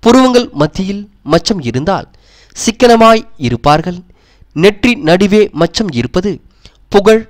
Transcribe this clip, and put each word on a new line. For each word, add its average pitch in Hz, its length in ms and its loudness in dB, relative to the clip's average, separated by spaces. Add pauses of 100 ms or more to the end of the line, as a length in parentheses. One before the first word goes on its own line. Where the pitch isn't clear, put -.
புருவங்கள் 247 440 4 (140)
மத்தியில் 190 420 -4 (300)
மச்சம் 170 380 -2
இருந்தால் 151 360 -4 (500)
சிக்கனமாய் 226 640 2 (260)
இருப்பார்கள். 156 500 -2 (580)
நெற்றி 202 360 0 (160)
நடுவே 196 340 2 (200)
மச்சம் 180 280 -4 (100)
இருப்பது 180 320 -4 (640)
புகழ் 214 360 2